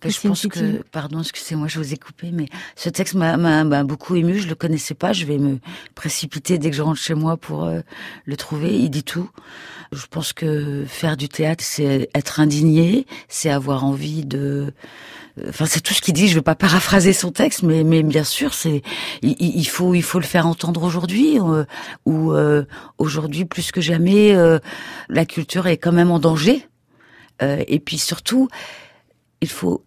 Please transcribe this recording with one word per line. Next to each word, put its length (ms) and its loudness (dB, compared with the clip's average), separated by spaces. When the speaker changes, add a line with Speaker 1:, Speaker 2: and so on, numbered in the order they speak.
Speaker 1:
Que 80 -4
je 60 -2
Speaker 2:
Christine 160 0
Speaker 1:
pense 100 0
Speaker 2:
City. 180 -4
Speaker 1:
que, 320 -2
pardon, 300 -6
excusez-moi, 480 -6
je 100 -6
vous 160 -6
ai 20 -10
coupé, 360 -14
mais 140 -4
ce 140 -8
texte 260 -4
m'a, 220 2
m'a, 260 4
m'a 220 2
beaucoup 320 -4
ému. 240 2
Je 80 -6
le 80 -6
connaissais 380 -4
pas. 180 -2
Je 120 -2
vais 140 -2
me 220 0
précipiter 640 -4
dès 120 0
que 40 -4
je 80 -2
rentre 160 0
chez 160 -4
moi 220 0
pour, 260 -8
euh, 200 -2
le 120 -8
trouver. 400 -4
Il 140 2
dit 140 -4
tout. 260 -8
Je 180 -12
pense 220 -6
que 560 -4
faire 280 -2
du 120 -6
théâtre, 360 -2
c'est 480 0
être 280 -2
indigné, 680 4
c'est 220 -2
avoir 340 0
envie 400 -2
de, 500 -4
euh, 120 -10
enfin, 160 -2
c'est 140 0
tout 140 -4
ce 60 0
qu'il 140 0
dit. 120 4
Je 80 4
vais 80 4
pas 140 2
paraphraser 560 4
son 180 0
texte, 320 0
mais, 220 4
mais 180 4
bien 220 2
sûr, 280 -2
c'est, 300 -2
il, 160 2
il, 220 0
il 80 -2
faut, 260 0
il 80 4
faut 160 -2
le 80 -2
faire 220 2
entendre 340 -2
aujourd'hui, 560 2
euh, 260 2
où, 280 2
euh, 320 4
aujourd'hui, 460 -2
plus 260 -8
que 100 -4
jamais, 540 6
euh, 240 6
la 160 2
culture 440 -4
est 80 2
quand 160 0
même 180 6
en 80 4
danger. 480 2
Euh, 260 0
et 120 2
puis 160 -8
surtout, 520 0
il 80 -2
faut 380 -4